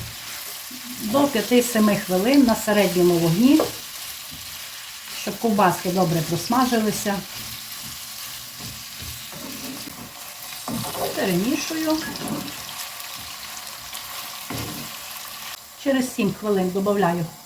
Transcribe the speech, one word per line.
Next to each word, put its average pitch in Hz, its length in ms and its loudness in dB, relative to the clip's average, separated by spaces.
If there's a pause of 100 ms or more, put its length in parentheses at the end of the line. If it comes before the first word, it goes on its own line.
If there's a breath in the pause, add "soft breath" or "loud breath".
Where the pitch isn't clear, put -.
(1000)
до 269 260 4
п'яти-семи 214 680 4
хвилин 202 480 6
на 233 120 6
середньому 180 580 6
вогні, 180 480 8 (1600)
щоб 196 180 -4
ковбаски 202 520 4
добре 165 300 2
просмажилися. 214 920 2 (4000)
Перемішую. 302 840 0 (3750)
Через 262 320 2
сім 202 180 2
хвилин 190 360 2
добавляю 190 560 2 (200)